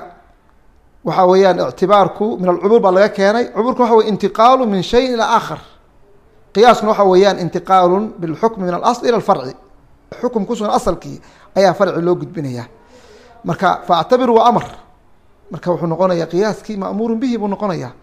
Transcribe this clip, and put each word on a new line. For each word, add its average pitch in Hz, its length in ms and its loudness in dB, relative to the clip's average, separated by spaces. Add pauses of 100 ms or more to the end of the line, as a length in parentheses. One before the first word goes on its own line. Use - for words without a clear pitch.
(1040)
waxa 175 220 2
weeyaan 190 340 4
ictibaarku 190 800 0
min 180 100 -2
alcubuur 202 320 4
baa 190 100 2
laga 196 180 4
keenay. 214 440 0
Cubuurku 233 280 -2
waxa 233 140 2
weeye 214 140 4
intiqaalu 220 580 2
min 196 160 0
shayin 254 300 0
ilaa 226 220 0
aakhar. 160 240 -4 (960)
Qiyaasna 220 360 4
waxa 208 140 2
weeyaan 190 360 4
intiqaalun 180 800 0
bilxukmi 190 440 -4
min 180 100 -4
alasl 233 320 -4
ila 233 120 0
alfarci. 135 380 -2 (680)
Xukum 226 240 -4
ku 233 100 -6
sugan 208 160 -4
asalkii 160 500 -4 (340)
ayaa 190 180 4
farci 170 280 -2
loo 175 140 0
gudbinayaa. 135 500 -10 (800)
Marka 175 440 -2
"فاعتبروا" 180 520 2
waa 226 80 2
amar. 185 180 0 (840)
Marka 175 200 -6
wuxuu 160 160 -4
noqonayaa 170 400 -2
qiyaaskii 202 500 -4
ma'muurun 208 420 -4
bihi 240 180 -2
buu 208 100 -6
noqonayaa. 185 440 -6 (120)